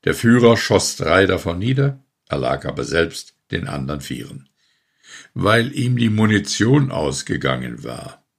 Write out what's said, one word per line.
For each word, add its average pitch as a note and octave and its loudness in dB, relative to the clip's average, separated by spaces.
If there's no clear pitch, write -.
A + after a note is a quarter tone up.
Der - 2
Führer A#2 6
schoss - 0
drei F2+ 4
davon F2 -2
nieder, C3+ 0
erlag C2+ -4
aber C2+ -6
selbst - -2
den F2+ -6
anderen C#2+ -6
vieren, - -14
weil A2 2
ihm B2 0
die A#2 2
Munition G#2+ 2
ausgegangen C2+ -4
war. - -14